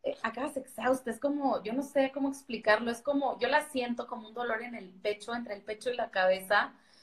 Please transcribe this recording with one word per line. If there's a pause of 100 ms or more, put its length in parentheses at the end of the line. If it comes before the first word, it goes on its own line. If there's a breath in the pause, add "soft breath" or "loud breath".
Eh,
acabas
exhausta,
es
como,
yo
no
sé
cómo
explicarlo,
es
como,
yo
la
siento
como
un
dolor
en
el
pecho,
entre
el
pecho
y
la
cabeza, (300)